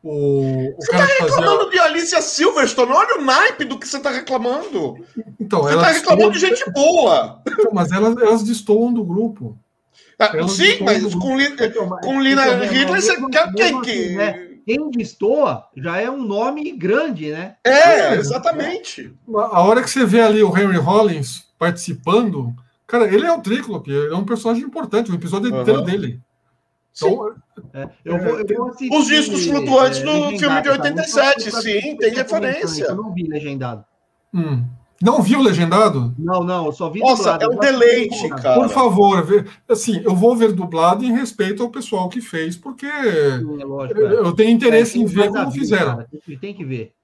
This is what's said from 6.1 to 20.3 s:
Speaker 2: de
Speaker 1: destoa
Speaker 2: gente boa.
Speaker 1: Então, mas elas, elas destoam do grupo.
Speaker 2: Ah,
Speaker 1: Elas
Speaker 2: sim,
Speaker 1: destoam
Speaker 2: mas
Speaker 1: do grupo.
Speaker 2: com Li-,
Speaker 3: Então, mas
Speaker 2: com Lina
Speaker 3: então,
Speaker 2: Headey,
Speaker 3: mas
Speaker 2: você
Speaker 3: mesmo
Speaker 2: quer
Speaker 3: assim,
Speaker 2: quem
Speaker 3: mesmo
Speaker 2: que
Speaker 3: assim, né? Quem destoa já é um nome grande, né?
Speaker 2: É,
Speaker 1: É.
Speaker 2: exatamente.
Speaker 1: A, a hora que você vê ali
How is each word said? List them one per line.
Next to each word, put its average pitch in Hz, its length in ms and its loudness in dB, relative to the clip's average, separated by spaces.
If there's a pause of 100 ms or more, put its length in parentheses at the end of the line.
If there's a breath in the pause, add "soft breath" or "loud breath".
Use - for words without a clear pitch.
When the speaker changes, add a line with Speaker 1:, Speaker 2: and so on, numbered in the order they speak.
Speaker 2:
de 320 80 -2
Speaker 1:
destoa 381 160 2
Speaker 2:
gente - 160 -6
boa. 277 760 2
Speaker 1:
Então, 233 240 0
mas 175 200 -2
elas, 220 240 2
elas 226 260 2
destoam 226 500 0
do 226 120 -2
grupo. 175 520 -6 (600 soft breath)
Speaker 2:
Ah, 214 160 2
Speaker 1:
Elas 175 180 -2
Speaker 2:
sim, 196 120 0
Speaker 1:
destoam 427 220 2
Speaker 2:
mas 214 180 4
Speaker 1:
do 208 60 -2
grupo. 175 160 -4
Speaker 2:
com 262 120 -2
Li-, 285 220 0
Speaker 3:
Então, 226 280 -2
mas 180 160 -8
Speaker 2:
com 269 160 -2
Lina 269 260 4
Speaker 3:
então, 196 180 2
Speaker 2:
Headey, 277 260 0
Speaker 3:
mas 370 140 0
Speaker 2:
você 415 80 2
Speaker 3:
mesmo 269 180 -4
Speaker 2:
quer 311 140 2
Speaker 3:
assim, 185 100 -6
Speaker 2:
quem 214 120 2
Speaker 3:
mesmo 262 160 -2
Speaker 2:
que 240 80 -6
Speaker 3:
assim, 180 260 -4
né? 202 320 -4 (180)
Quem 285 240 -4
destoa 233 760 -2 (100)
já 170 240 -6
é 233 100 -4
um 277 140 -8
nome 247 480 -4
grande, 202 580 -2
né? 170 320 -12
Speaker 2:
É, 247 80 2
Speaker 1:
É. 320 440 6
Speaker 2:
exatamente. 294 1000 -4 (240)
Speaker 1:
A, 208 220 0
a - 40 6
hora 226 200 4
que - 80 -8
você 262 160 2
vê 220 160 4
ali 214 200 6